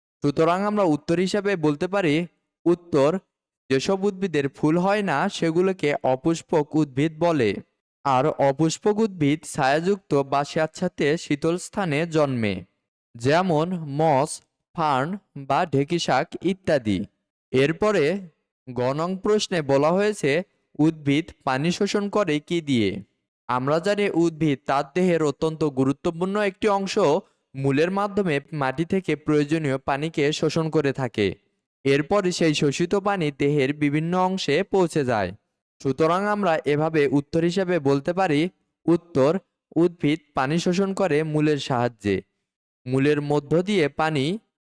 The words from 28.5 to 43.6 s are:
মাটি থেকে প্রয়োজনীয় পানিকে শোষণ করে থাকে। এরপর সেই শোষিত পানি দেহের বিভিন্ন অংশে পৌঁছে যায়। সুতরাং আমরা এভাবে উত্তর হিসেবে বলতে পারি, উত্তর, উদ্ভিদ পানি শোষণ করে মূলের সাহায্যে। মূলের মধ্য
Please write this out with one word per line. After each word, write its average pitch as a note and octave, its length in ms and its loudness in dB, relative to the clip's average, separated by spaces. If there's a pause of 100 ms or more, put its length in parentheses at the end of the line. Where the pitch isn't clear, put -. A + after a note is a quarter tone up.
মাটি C#3 320 0
থেকে F3 320 -2
প্রয়োজনীয় D3 640 0
পানিকে D3 540 -2
শোষণ D#3+ 380 -2
করে C#3+ 220 0
থাকে। A2 420 -2 (500)
এরপর D3+ 460 2
সেই D#3+ 240 2
শোষিত E3 400 0
পানি F#3+ 440 0
দেহের C#3+ 360 2
বিভিন্ন D#3 440 0
অংশে F#3 440 0
পৌঁছে F3 420 0
যায়। G#2 280 0 (500)
সুতরাং D#3+ 440 0
আমরা G3+ 380 0
এভাবে D3+ 420 2
উত্তর C#3+ 360 0
হিসেবে F3 360 0
বলতে C#3 340 0
পারি, E3+ 360 0 (360)
উত্তর, E3 540 2 (380)
উদ্ভিদ D#3+ 440 0 (140)
পানি D3 240 0
শোষণ F#3+ 360 0
করে D#3+ 280 0
মূলের D3+ 360 0
সাহায্যে। A#2 640 -2 (640)
মূলের C#3 340 2
মধ্য D3 420 0